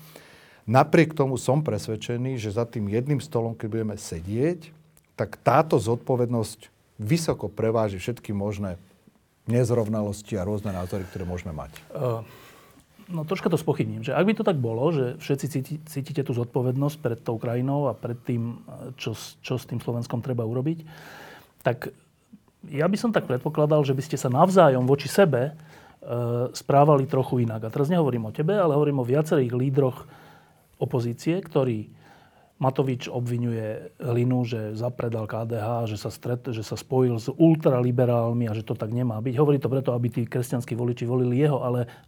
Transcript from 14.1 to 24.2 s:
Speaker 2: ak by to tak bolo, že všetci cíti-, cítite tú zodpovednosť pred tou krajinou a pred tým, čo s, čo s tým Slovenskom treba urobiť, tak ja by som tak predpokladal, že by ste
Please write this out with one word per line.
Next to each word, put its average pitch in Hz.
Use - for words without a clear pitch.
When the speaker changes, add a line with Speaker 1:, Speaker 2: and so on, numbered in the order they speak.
Speaker 2:
ak 147
by 226
to 214
tak 165
bolo, 117
že 127
všetci -
cíti-, 143
cítite 143
tú 127
zodpovednosť 127
pred 117
tou 117
krajinou 131
a 110
pred 120
tým, 117
čo -
s, -
čo 131
s -
tým 123
Slovenskom 120
treba 120
urobiť, 143
tak 120
ja 151
by 190
som 220
tak 196
predpokladal, 151
že 131
by 139
ste -